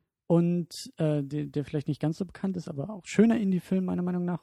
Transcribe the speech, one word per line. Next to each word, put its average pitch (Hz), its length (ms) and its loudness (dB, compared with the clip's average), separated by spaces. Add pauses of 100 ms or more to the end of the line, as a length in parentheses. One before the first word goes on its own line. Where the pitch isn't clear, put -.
(260)
Und, 175 680 0
äh, 151 260 0
der, 147 220 -6
der 143 200 -4
vielleicht 147 220 -4
nicht 147 140 -2
ganz 156 160 0
so 196 80 -4
bekannt 185 320 -6
ist, 170 100 -8
aber 156 240 -8
auch 196 140 -14
schöner 233 340 4
Indie-Film 190 460 0
meiner 180 180 -2
Meinung 180 220 -2
nach. 175 180 -4